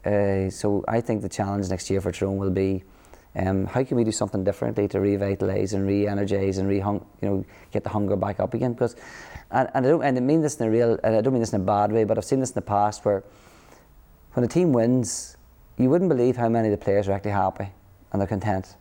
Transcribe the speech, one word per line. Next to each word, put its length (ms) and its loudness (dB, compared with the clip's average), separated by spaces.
Uh, 440 2
so 380 -2
I 140 0
think 200 -2
the 80 -6
challenge 400 -2
next 200 -6
year 100 0
for 140 -2
Tyrone 240 -2
will 120 -2
be, 360 0
um, 300 0
how 180 -2
can 140 -2
we 80 2
do 80 0
something 320 -4
differently 420 -2
to 120 -4
revitalise 760 0
and 120 0
re-energise 720 0
and 120 0
re-hung-, 360 0
you 80 -2
know, 160 -2
get 120 -4
the 60 -6
hunger 260 0
back 240 -2
up 140 -2
again? 200 -2
'Cause, 220 -2
and, 220 0
and 120 0
I 40 4
don't, 140 4
and 140 0
I 40 0
mean 200 2
this 140 -2
in 120 -2
a 40 2
real, 320 4
and 120 2
I 60 4
don't 120 2
mean 80 2
this 120 -2
in 80 0
a 40 -4
bad 260 2
way, 140 4
but 120 0
I've 80 -4
seen 140 0
this 120 -2
in 40 -20
the 60 -2
past 420 0
where 200 0
when 120 2
a 20 -4
team 240 2
wins, 640 0
you 120 2
wouldn't 200 4
believe 280 2
how 100 0
many 220 2
of 20 2
the 120 -2
players 260 0
are 20 0
actually 200 -2
happy 360 -2
and 80 0
they're 60 0
content. 540 -2